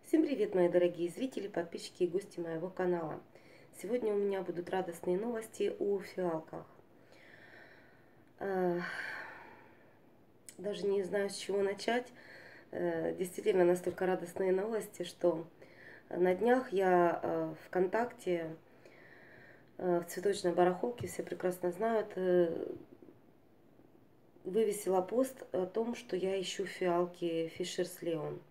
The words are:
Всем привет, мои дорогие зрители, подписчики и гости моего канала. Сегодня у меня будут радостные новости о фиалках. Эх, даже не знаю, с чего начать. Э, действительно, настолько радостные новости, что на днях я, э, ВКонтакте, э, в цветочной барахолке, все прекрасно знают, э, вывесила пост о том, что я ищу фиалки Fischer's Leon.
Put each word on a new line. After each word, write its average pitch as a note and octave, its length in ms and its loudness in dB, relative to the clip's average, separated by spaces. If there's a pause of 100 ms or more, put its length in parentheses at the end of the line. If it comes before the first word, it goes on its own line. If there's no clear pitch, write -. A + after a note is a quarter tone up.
Всем D#4 140 6
привет, A3 320 0
мои F3 160 6
дорогие F3 400 4
зрители, G#3+ 380 -6
подписчики - 560 -4
и - 20 2
гости F3 340 -4
моего E3 300 -6
канала. E3+ 500 -2 (580)
Сегодня G#3+ 360 -2
у - 20 2
меня G3 240 0
будут F3 300 -6
радостные F3+ 480 -2
новости A3 600 -4
о G3+ 220 0
фиалках. E3+ 640 -4 (1800)
Эх, F3+ 420 0 (1700)
даже F#3 300 -4
не G3 160 2
знаю, G3 260 0
с G3 60 -6
чего G3 260 -2
начать. G3+ 500 0 (600)
Э, E3 480 0
действительно, F#3 480 4
настолько F3+ 400 2
радостные F#3 440 0
новости, G3 520 -2
что E3 440 0 (600)
на F3+ 260 4
днях A#3+ 380 4
я, F3+ 500 6
э, E3 320 -2 (120)
ВКонтакте, F3+ 880 0 (1200)
э, F3 240 2
в F3 100 -10
цветочной F#3 440 0
барахолке, F3+ 520 4
все - 160 -6
прекрасно F3+ 480 -2
знают, G#3+ 460 0
э, F3+ 500 4 (1800)
вывесила F#3+ 580 2
пост B3 500 -2
о F#3 140 0
том, A3+ 280 -2
что - 220 -6
я F#3+ 240 0
ищу F3+ 240 -4
фиалки F3 960 0
Fischer's F3+ 420 -4
Leon. D3+ 400 -4 (100)